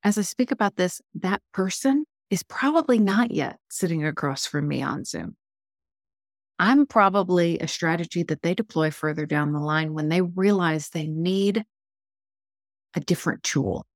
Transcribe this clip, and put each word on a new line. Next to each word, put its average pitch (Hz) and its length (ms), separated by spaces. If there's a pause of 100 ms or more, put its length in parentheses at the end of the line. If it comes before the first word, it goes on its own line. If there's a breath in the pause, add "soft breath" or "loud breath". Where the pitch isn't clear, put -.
as 208 140
I 214 60
speak - 280
about 214 260
this, - 260 (120)
that 185 280 (100)
person 269 520 (260)
is 196 120
probably 285 560
not 214 320
yet 147 280 (100)
sitting 165 380
across 147 400
from 147 220
me 139 140
on 139 220
Zoom. 82 320 (1200)
I'm 262 280
probably 185 720
a 160 80
strategy 170 560
that 160 200
they 170 120
deploy 160 360
further 151 360
down 147 260
the 147 60
line 156 360
when 151 140
they 175 140
realize 175 640
they 156 200
need 196 560 (1300)
a 170 60
different - 420
tool. 95 540